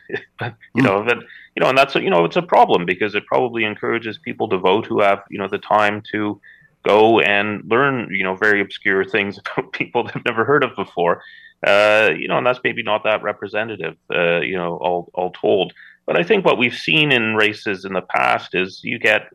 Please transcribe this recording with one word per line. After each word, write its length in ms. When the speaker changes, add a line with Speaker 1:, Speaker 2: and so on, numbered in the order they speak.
Speaker 1:
<laughs> 300
But, 160
you 80
Speaker 2:
Hmm. 60
Speaker 1:
know, 160
that, 140
you 40
know, 80
and 100
that's, 180
you 140
know, 140
it's 140
a 40
problem 440
because 280
it 140
probably 380
encourages 520
people 320
to 80
vote 280
who 160
have, 180
you 80
know, 120
the 80
time 440
to 260
go 360
and 500
learn, 400
you 140
know, 120
very 260
obscure 440
things 320
<laughs> 80
about 280
people 300
they've 220
never 200
heard 180
of 140
before. 440
Uh, 500
you 120
know, 80
and 100
that's 160
maybe 200
not 200
that 180
representative, 760
uh, 240
you 160
know, 220
all, 360
all 180
told. 420
But 100
I 60
think 220
what 120
we've 160
seen 380
in 240
races 480
in 100
the 80
past 540
is 260
you 160
get, 380